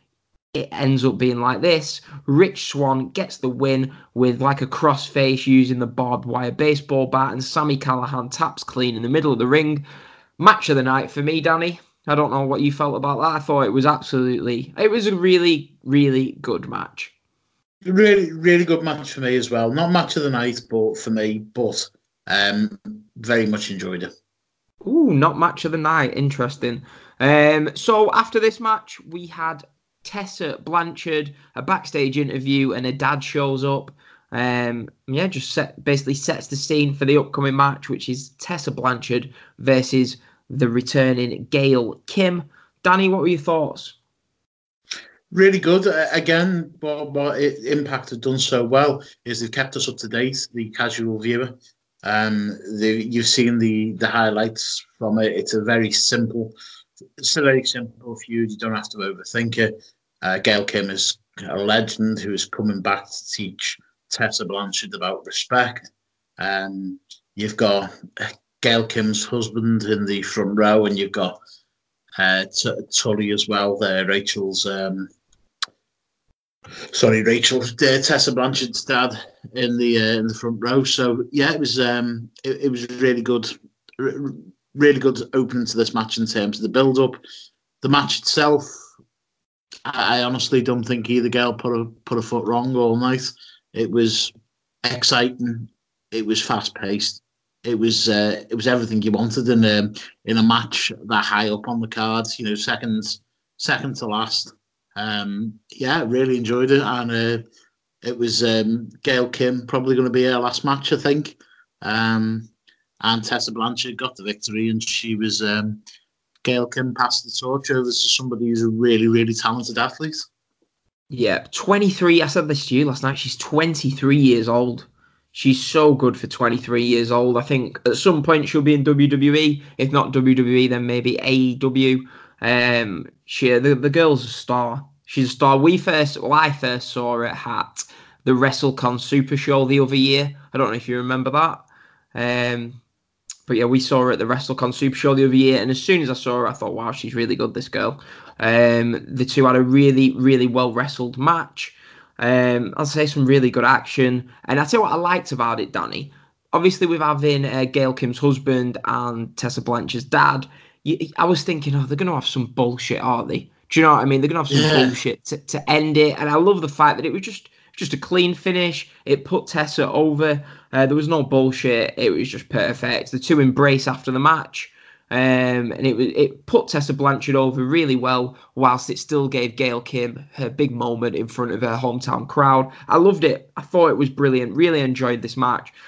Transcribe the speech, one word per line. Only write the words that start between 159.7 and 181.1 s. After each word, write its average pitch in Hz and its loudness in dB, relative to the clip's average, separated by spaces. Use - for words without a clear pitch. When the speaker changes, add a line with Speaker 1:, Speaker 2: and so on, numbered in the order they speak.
Speaker 1:
dad, 139 2
you, 160 -2
I 165 2
was 170 2
thinking, 147 -4
"Oh, 139 0
they're 143 -4
gonna 180 -2
have 127 -4
some 123 -4
bullshit, 123 -2
aren't 120 -2
they?" - -6
Do 160 4
you 160 8
know 151 8
what 117 4
I - 0
mean? 135 2
They're 147 0
gonna 160 -2
have 143 -4
some 143 2
Speaker 2:
Yeah. 151 4
Speaker 1:
bullshit 123 -4
to, 147 -8
to - -8
end 151 2
it. 151 4
And 151 -2
I 147 2
love 185 4
the 156 -6
fact 147 2
that - -6
it 131 -2
was 190 -6
just - -14
just - -6
a 170 -4
clean 180 0
finish. 180 -4
It 139 0
put - -2
Tessa 151 -2
over. 151 2
Uh, 131 4
there 143 2
was 151 0
no 160 2
bullshit. 131 2
It 110 2
was 90 -2
just - -12
perfect. 120 -2
The 131 -6
two 151 2
embrace 135 4
after 131 -6
the 131 -2
match. - 0
Um, 127 2
and - -2
it 123 2
was, 120 0
it - 0
put - 2
Tessa 143 -2
Blanchard 139 0
over 131 0
really 139 0
well, 127 -2
whilst 127 0
it 131 -6
still 139 -2
gave 123 -4
Gail 123 -2
Kim 123 -6
her 131 -6
big 143 -2
moment 120 -4